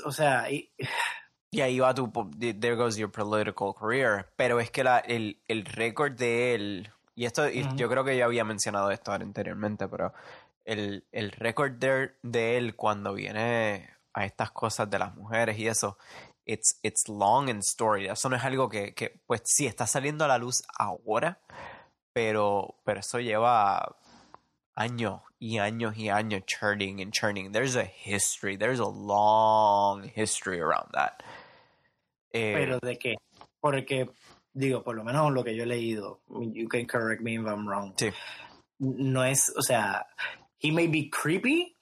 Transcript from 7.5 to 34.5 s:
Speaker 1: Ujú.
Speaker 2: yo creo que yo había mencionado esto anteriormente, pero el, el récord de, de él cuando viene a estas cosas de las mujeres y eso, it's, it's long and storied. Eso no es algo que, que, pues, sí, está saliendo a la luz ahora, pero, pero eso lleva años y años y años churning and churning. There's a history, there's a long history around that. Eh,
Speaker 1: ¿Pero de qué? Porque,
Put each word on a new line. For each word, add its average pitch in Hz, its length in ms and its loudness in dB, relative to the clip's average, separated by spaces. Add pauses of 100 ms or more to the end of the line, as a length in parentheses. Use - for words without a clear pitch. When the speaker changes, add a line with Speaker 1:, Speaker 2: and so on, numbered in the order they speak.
Speaker 1:
Ujú. 135 140 -2
Speaker 2:
yo 123 120 0
creo 123 160 2
que 135 120 2
yo 123 80 4
había 120 200 2
mencionado 101 460 0
esto 98 220 -4
anteriormente, 98 760 -4
pero 98 240 -4 (520)
el, 101 460 -6
el 104 220 -4
récord 123 400 -2
de, 131 400 0 (100)
de 117 340 0
él 120 200 -2
cuando 101 380 -2
viene 107 760 0 (240)
a 104 100 -2
estas 107 280 -4
cosas 110 360 -2
de 101 120 -2
las 95 160 -4
mujeres 110 420 0
y 113 80 -2
eso, 104 320 -2 (460)
it's, - 380 -2
it's - 260 -2
long 110 420 4
and 104 120 -4
storied. 101 480 0
Eso 110 180 -2
no 127 80 2
es 120 80 -2
algo 131 240 0
que, 104 260 -6
que, - 320 -6
pues, 113 180 -2
sí, - 220 2
está 117 200 0
saliendo 151 380 0
a 147 40 4
la 131 100 6
luz 123 240 -2 (160)
ahora, 113 640 0 (720)
pero, 104 720 2
pero 101 160 0
eso - 180 -4
lleva 113 800 4 (800)
años 113 440 -2 (200)
y 113 180 -4
años 107 380 -2
y 110 140 -2
años 104 360 0
churning 101 560 -2
and 98 100 -10
churning. 101 380 -2
There's 123 260 0
a 98 140 0 (140)
history, 101 520 -2
there's 120 220 0
a 104 100 0
long 101 1160 4 (100)
history 98 460 -2
around 78 320 0
that. - 300 -2 (1120)
Eh, 113 220 0
Speaker 1:
¿Pero 127 260 0
de 123 160 -4
qué? 113 200 -2 (440)
Porque, 131 480 0 (440)